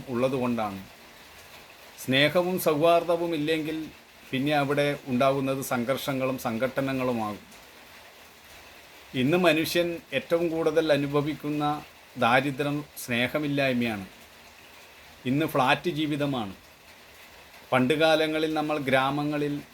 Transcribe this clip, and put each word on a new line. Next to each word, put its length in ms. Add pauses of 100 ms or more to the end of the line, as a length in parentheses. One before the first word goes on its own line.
ഉള്ളതുകൊണ്ടാണ്. 720 (1160)
സ്നേഹവും 580 (100)
സൗഹാർദ്ദവും 680
ഇല്ലെങ്കിൽ 440 (520)
പിന്നെ 320
അവിടെ 260 (180)
ഉണ്ടാകുന്നത് 560
സംഘർഷങ്ങളും 760
സംഘട്ടനങ്ങളുമാകും. 1080 (1700)
ഇന്ന് 220
മനുഷ്യൻ 520 (240)
ഏറ്റവും 360
കൂടുതൽ 440
അനുഭവിക്കുന്ന 720 (520)
ദാരിദ്ര്യം 600 (260)
സ്നേഹമില്ലായ്മയാണ്. 1040 (1160)
ഇന്ന് 220
ഫ്ലാറ്റ് 440
ജീവിതമാണ്. 640 (1160)
പണ്ടുകാലങ്ങളിൽ 840
നമ്മൾ 220 (120)
ഗ്രാമങ്ങളിൽ 640 (200)